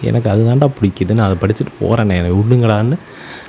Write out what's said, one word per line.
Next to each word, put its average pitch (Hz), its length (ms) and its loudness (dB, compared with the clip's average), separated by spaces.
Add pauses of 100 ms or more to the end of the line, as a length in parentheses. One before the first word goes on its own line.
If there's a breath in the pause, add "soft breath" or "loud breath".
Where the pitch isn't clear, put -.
எனக்கு 113 280 0
அது 107 140 2
தாண்டா 131 240 2 (120)
பிடிக்குது, 98 340 0
நான் 107 160 2
அதை 90 180 -2
படிச்சுட்டு - 360 -4
போறேனே, 110 140 2
என்னை 90 320 0
விடுங்கடான்னு." 110 640 2 (520 loud breath)